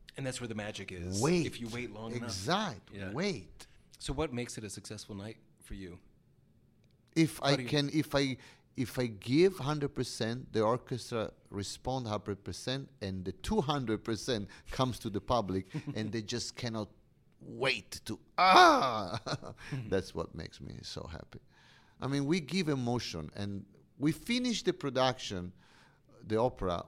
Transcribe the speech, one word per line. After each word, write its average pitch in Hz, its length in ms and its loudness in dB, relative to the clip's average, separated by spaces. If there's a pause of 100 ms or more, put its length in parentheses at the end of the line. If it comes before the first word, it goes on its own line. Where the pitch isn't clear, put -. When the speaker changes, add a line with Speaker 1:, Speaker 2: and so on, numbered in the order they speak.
(180)
Speaker 1:
And 135 100 -4
that's 127 140 -6
where 123 80 -6
the 110 60 -4
magic 101 360 -6
is. 92 300 -2
Speaker 2:
Wait. 165 240 4
Speaker 1:
If 107 160 -6
you 117 80 -6
wait 117 240 -6
long 110 180 -8
enough. 120 160 -4
Speaker 2:
Exact. 120 640 -2
Speaker 1:
Yeah. 98 200 -6
Speaker 2:
Wait. 147 520 -6 (320)
Speaker 1:
So - 140 -8
what 143 220 -2
makes 120 240 -6
it 107 80 -10
a 101 40 -8
successful 104 460 -10
night 104 220 -10 (260)
for - 100 -10
you? 92 240 -10 (1160)
Speaker 2:
If 160 240 4
Speaker 1:
How - 80 -2
Speaker 2:
I 143 80 6
Speaker 1:
do 131 80 0
you 120 60 -4
Speaker 2:
can, 143 240 2
if 147 220 0
I, 139 220 2 (400)
if 127 220 -2
I 123 80 2
give 135 500 4
hundred 143 380 -2
percent, 123 580 -4
the 110 80 4
orchestra 117 680 0 (180)
respond 120 580 -4
hundred 104 360 -2
percent, 131 460 -6 (120)
and 95 240 -4
the 95 80 -4
two - 280 0
hundred 127 420 0
percent 110 440 -2 (240)
comes 127 280 0
to 117 100 -6
the 98 120 -2
public, 95 460 0 (140)
Speaker 1:
<laughs> - 140 -6
Speaker 2:
and 110 160 -2
they 113 100 -2
just 110 340 -6
cannot 113 340 -4 (520)
wait 120 640 -2
to, - 140 -6 (180)
ah! 175 880 8
<laughs> - 40 -8
Speaker 1:
Mm-hmm. - 640 -8
Speaker 2:
That's 95 240 0
what - 220 -6
makes - 260 -12
me - 120 -10 (100)
so - 280 -10
happy. - 280 -14 (600)
I - 60 -4
mean, 139 180 0
we 170 140 4
give 170 300 -2
emotion, 120 680 0
and 101 300 -6 (320)
we 147 140 2
finish 240 520 0
the 175 100 2
production, 127 760 0 (760)
the 107 100 2
opera, 101 500 2